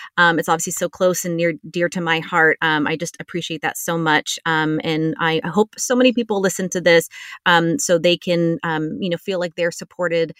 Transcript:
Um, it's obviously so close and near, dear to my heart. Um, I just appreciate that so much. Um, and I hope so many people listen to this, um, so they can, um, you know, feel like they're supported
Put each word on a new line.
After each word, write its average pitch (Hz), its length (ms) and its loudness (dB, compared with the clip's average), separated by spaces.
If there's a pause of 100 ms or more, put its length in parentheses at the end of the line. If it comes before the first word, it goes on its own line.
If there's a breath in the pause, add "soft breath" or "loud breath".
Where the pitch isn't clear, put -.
(180 loud breath)
Um, 170 220 4
it's - 80 -4
obviously 170 240 0
so 175 160 -4
close 180 380 0
and 175 100 -4
near, 170 200 0 (140)
dear 175 200 -2
to 185 100 -6
my 165 220 0
heart. 160 400 2
Um, 156 260 0
I 160 80 -2
just 165 240 -10
appreciate 165 440 -10
that - 140 -6
so 170 200 -4
much. 156 480 0
Um, 156 400 0
and 160 340 -2
I 160 240 0
hope 175 340 -2
so - 160 -2
many 254 200 6
people 220 260 -2
listen 185 300 -2
to 185 100 -4
this, 170 300 4 (360 loud breath)
um, 165 320 4
so 175 200 2
they 175 180 4
can, 170 480 0
um, 156 380 -4
you 190 80 -4
know, 170 80 -4
feel 185 240 -6
like 175 140 -6
they're 175 160 0
supported 165 680 -2